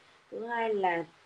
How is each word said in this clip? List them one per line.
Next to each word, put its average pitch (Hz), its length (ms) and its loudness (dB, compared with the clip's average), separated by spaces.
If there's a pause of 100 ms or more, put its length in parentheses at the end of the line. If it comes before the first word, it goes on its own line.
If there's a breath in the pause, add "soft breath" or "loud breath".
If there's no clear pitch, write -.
(300 loud breath)
Thứ 214 160 -8
hai 226 280 0
là 175 300 2 (220)